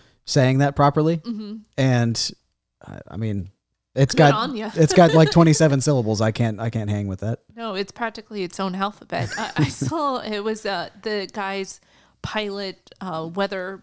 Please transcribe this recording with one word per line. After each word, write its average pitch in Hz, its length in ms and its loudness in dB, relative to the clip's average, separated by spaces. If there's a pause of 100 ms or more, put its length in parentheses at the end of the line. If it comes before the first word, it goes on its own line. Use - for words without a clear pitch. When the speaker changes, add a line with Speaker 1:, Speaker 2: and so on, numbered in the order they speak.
(260)
Speaker 1:
saying 131 340 4
that 143 160 2
properly. 151 420 4
Speaker 2:
Mm-hmm. 214 380 -10 (200)
Speaker 1:
And 120 560 2 (560)
I, 50 120 -16 (100)
I - 80 -12
mean, 101 340 -6 (440)
it's 135 180 2
Speaker 2:
Good - 60 0
Speaker 1:
got, 143 140 8
Speaker 2:
on - 240 -2
ya. - 180 -8
Speaker 1:
it's 160 180 4
got, 170 200 8
like, 160 180 6
Speaker 2:
<laughs> - 60 4
Speaker 1:
twenty-seven 156 440 6
syllables. 113 400 0
I 110 100 2
can't, 110 280 -2
I 113 100 -4
can't 107 200 -6
hang 104 180 -2
with 92 140 -6
that. 113 180 -4 (160)
Speaker 2:
No, 220 200 -8
it's 196 160 -6
practically 220 520 -8
its 175 160 -8
own 190 160 -2
alphabet. 196 640 -4
I, 220 200 -6
I 151 60 4
Speaker 1:
<laughs> 139 60 2
Speaker 2:
saw 277 500 -2
it 214 240 -6
was, 220 220 -6
uh, 190 240 -4 (120)
the 208 300 -6
guy's 196 480 -8 (420)
pilot, 202 720 -8 (100)
uh, 165 320 -6
weather 190 500 -6